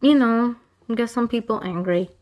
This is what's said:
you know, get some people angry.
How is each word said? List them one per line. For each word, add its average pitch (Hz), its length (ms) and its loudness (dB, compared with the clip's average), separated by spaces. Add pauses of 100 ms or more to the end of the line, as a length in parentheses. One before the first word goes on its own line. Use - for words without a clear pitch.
you 285 140 6
know, 240 400 2 (400)
get 233 140 -2
some 233 180 -2
people 226 360 -4
angry. 180 480 -2 (100)